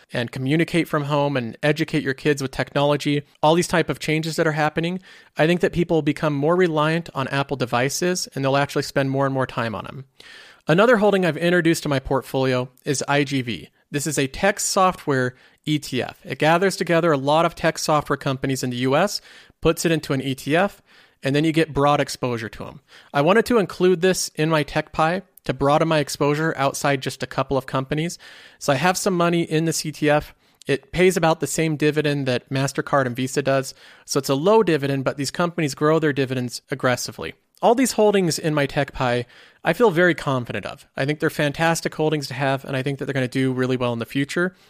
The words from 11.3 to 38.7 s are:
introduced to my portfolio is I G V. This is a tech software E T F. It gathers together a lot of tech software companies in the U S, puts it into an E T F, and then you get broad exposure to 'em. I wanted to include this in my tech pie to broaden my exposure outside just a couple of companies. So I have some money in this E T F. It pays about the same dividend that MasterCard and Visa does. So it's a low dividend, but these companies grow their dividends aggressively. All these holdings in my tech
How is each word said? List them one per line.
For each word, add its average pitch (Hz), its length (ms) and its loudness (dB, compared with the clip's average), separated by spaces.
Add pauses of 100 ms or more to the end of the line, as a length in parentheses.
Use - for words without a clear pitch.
introduced 170 480 2
to 156 40 -4
my 135 120 0
portfolio 131 680 0 (160)
is 143 220 -2
I 143 160 2
G 135 200 -2
V. 117 260 -10 (240)
This 143 160 -4
is 147 100 -4
a 139 80 2
tech 196 320 0
software 147 800 0 (280)
E 151 140 0
T 123 240 -4
F. - 220 -12
It - 160 -8
gathers 175 360 2
together 170 360 2
a 143 40 2
lot 143 280 2
of 165 100 0
tech - 240 -2
software 151 380 0
companies 135 480 -4
in 127 60 -4
the 120 80 -6
U 131 180 2
S, 190 240 0 (400)
puts 165 240 0
it 165 80 2
into 156 200 -2
an 131 80 -2
E 131 140 -4
T 139 220 -2
F, 196 260 0 (400)
and 139 140 0
then 151 80 2
you 160 80 2
get 156 200 2
broad 143 280 2
exposure 120 480 -6
to - 180 -14
'em. - 140 -18 (340)
I 143 60 2
wanted 196 260 4
to 240 120 4
include 185 420 2
this 185 340 2
in 156 160 0
my 151 140 2
tech - 280 -6
pie 170 300 0 (220)
to 139 100 -2
broaden 143 320 2
my 160 120 2
exposure 147 580 0
outside 139 440 0
just - 220 -8
a 135 60 -6
couple - 280 -2
of 131 100 -2
companies. 151 520 -4 (400)
So - 140 0
I 131 40 0
have 185 200 2
some 196 180 -2
money 170 280 2
in 160 240 0
this 160 200 -4
E 151 60 -6
T 147 180 0
F. 147 240 0 (320)
It - 240 -2
pays 180 260 2
about 165 220 2
the 143 80 -4
same 160 300 -2
dividend 147 500 0
that 123 240 -2
MasterCard 139 560 0
and 120 80 -6
Visa 127 260 -2
does. 135 320 0 (320)
So - 140 -4
it's 135 100 -2
a 139 60 2
low 202 300 4
dividend, 139 400 0
but 135 120 -4
these 139 140 -4
companies 165 460 -2
grow 156 240 2
their 151 120 2
dividends 127 480 -4 (120)
aggressively. 127 600 -2 (280)
All 214 120 6
these 247 180 2
holdings 196 460 4
in 160 140 -2
my 143 140 0
tech 139 260 -2